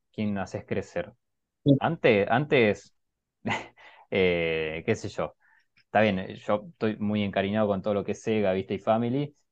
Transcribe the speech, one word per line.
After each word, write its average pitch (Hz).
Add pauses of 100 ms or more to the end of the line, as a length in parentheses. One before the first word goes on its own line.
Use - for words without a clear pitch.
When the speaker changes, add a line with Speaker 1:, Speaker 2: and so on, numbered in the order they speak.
(120)
Speaker 1:
quién 104
haces 95
crecer. - (520)
Speaker 2:
Sí. 143
Speaker 1:
Antes, 123
antes, 123 (500)
<laughs> - (340)
eh, 82
qué 113
sé 104
yo. - (400)
Está -
bien, 95 (100)
yo 104
estoy 107
muy 104
encariñado 101
con 98
todo 104
lo 98
que 104
es -
Sega, 117
viste, 95
y 95
Family. 120 (180)